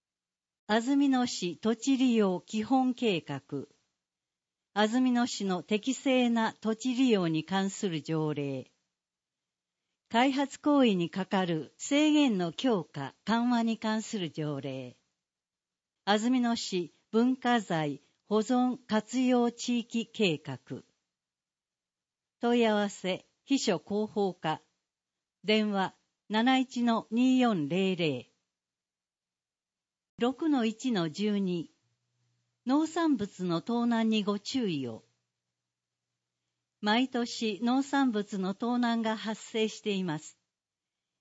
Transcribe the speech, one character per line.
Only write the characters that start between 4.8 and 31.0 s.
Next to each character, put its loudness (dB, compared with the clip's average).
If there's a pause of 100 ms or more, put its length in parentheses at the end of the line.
曇 4
野 2
市 -6
の 0
適 -2
正 2
な 0
土 -2
地 -4
利 4
用 4
に 0
関 -2
す -6
る -4
条 -2
例。 -6 (1400)
開 4
発 -4
行 4
為 6
に 0
か -6
か 0
る -4
制 2
限 4
の -2
強 0
化、 -10 (100)
緩 0
和 2
に 0
関 -2
す -8
る -4
条 -4
例。 -10 (1080)
安 2
曇 2
野 0
市 -4 (200)
文 4
化 0
財 -2 (260)
保 0
存 0
活 -2
用 2
地 -2
域 -6
計 0
画。 -12 (1600)
問 2
い 4
合 2
わ 0
せ、 -6 (200)
秘 2
書 0
広 -4
報 0
課。 -4 (840)
電 2
話、 -2 (340)
七 2
一 -4
の 0
二 2
四 2
零 0
零。 -2 (1900)
六 -2
の 2
一 -4
の 0